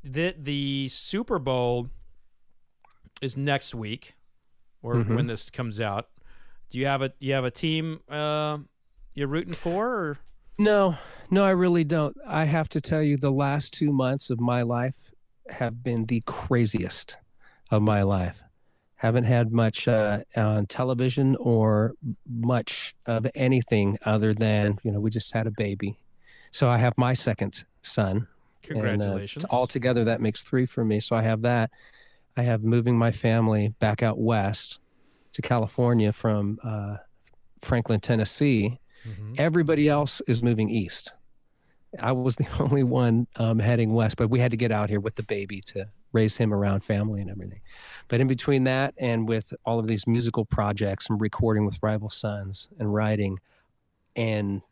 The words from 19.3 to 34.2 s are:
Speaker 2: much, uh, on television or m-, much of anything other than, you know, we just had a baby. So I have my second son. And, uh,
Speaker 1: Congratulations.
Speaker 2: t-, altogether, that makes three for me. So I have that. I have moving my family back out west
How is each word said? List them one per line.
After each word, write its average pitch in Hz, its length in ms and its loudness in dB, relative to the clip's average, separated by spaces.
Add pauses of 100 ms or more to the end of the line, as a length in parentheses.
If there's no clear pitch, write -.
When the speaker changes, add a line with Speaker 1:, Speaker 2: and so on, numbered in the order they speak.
Speaker 2:
much, 113 360 2
uh, 107 320 2 (160)
on 107 300 2
television 127 680 2
or 110 580 4 (100)
m-, 123 120 -6 (120)
much 123 680 -2 (120)
of 113 280 -2
anything 117 680 2
other 107 300 4
than, 104 480 2
you 117 80 -2
know, 101 100 -2
we 107 100 0
just 107 220 -6
had 113 140 0
a 110 40 -2
baby. 101 480 -4 (520)
So - 180 2
I 120 100 4
have 120 200 4
my 127 160 2
second 104 500 -4 (180)
son. 104 440 0 (420)
And, 135 100 -4
uh, 107 40 -2
Speaker 1:
Congratulations. 104 600 -2
Speaker 2:
t-, - 60 -10
altogether, 123 540 2
that 113 160 0
makes 107 220 -2
three 131 240 0
for 120 180 -4
me. 107 160 2
So 117 160 -2
I 113 60 2
have 110 200 0
that. 117 280 2 (640)
I 127 60 -2
have 117 200 2
moving 117 360 4
my 117 120 4
family 110 580 2 (100)
back 107 240 0
out 113 160 0
west 110 640 -2 (520)